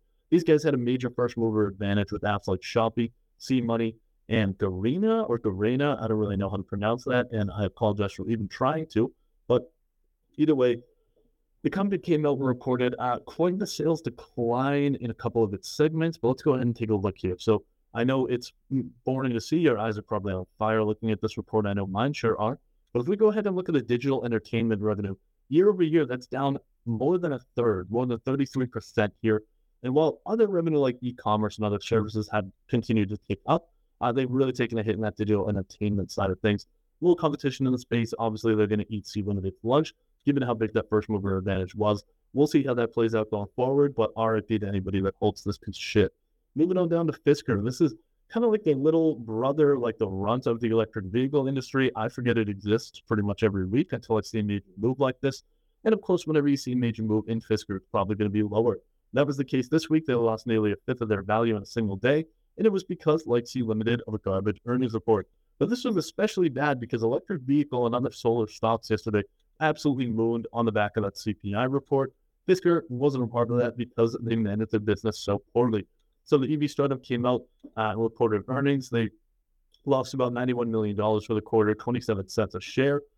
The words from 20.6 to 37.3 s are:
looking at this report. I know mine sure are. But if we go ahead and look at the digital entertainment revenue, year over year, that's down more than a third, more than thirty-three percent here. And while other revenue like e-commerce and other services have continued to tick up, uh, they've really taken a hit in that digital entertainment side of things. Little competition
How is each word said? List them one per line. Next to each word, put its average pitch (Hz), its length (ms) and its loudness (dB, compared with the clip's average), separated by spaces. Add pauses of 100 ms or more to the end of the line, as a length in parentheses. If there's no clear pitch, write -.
looking 107 280 -2
at 101 100 -2
this 110 140 -4
report. 107 300 -2
I 101 80 -2
know 98 140 -2
mine 113 260 -2
sure 113 260 -2
are. 113 200 -2 (340)
But 123 80 0
if 123 60 -6
we 202 100 0
go 214 120 4
ahead 208 160 0
and 190 100 -2
look 180 120 -4
at 170 60 0
the 139 80 4
digital 123 420 0
entertainment 117 580 -2
revenue, 101 340 -2 (340)
year 180 200 4
over 185 140 2
year, 156 220 2
that's 123 220 -6
down 139 320 -2 (260)
more 131 320 0
than 170 160 -4
a 123 60 -6 (160)
third, 101 360 0
more 123 140 0
than 120 140 -2
thirty-three 135 480 -2
percent 107 440 -2 (100)
here. 107 220 2 (400)
And 127 100 -2
while 151 320 2
other 220 220 2
revenue 165 320 2
like 127 220 2
e-commerce 107 560 -2
and 107 80 -2
other 104 160 0
services 107 500 -2
have 104 140 -2 (240)
continued 110 400 0
to 104 80 -8 (100)
tick 101 200 -6
up, 147 220 0 (320)
uh, 123 100 0
they've 127 200 0
really 131 220 2
taken 117 240 -2
a 110 60 0
hit 107 120 0
in 107 60 -6
that 107 160 -4
digital 104 320 0
entertainment 101 640 -4
side 98 200 -2
of 92 80 -6
things. 104 280 0 (340)
Little 175 140 4
competition 143 500 -2